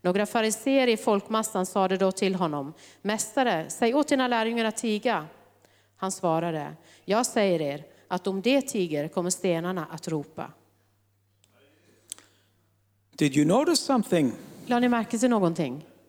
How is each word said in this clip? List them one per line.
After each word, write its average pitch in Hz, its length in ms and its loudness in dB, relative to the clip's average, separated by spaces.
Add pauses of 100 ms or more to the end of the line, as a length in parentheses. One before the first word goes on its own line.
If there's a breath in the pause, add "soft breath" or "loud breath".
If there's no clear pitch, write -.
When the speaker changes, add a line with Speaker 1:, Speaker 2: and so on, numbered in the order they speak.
Speaker 1:
Några 196 240 0
fariseer 240 600 2
i 220 100 2
folkmassan 214 680 0
sade 190 320 2
då 190 140 4
till 190 240 -2
honom, 151 380 -4 (280 loud breath)
"Mästare, 208 680 0
säg 233 240 0
åt 294 140 2
dina 262 200 2
lärjungar 226 380 0
att 220 120 -2
tiga." 214 500 -2 (720 soft breath)
Han 190 140 -4
svarade, 160 640 -2 (300 soft breath)
"Jag 220 200 2
säger 190 360 2
er 143 220 -4 (240 soft breath)
att 180 200 -4
om 190 140 -2
de 262 200 4
tiger 160 460 -2
kommer 175 220 -2
stenarna 175 600 -2
att 160 160 -10
ropa." - 440 -6 (2750 loud breath)
Speaker 2:
Did 143 220 0
you 147 80 4
notice 247 340 4
something? 175 540 0 (320)
Speaker 1:
La 240 140 0
ni 247 100 2
märke 233 280 -2
till 247 120 2
någonting? 165 560 0 (240)